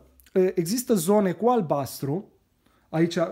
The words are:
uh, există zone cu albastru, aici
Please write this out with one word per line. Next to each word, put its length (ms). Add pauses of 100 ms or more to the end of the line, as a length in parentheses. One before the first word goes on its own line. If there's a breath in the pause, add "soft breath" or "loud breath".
(340)
uh, 200
există 400
zone 380
cu 160
albastru, 800 (600 soft breath)
aici 300 (140)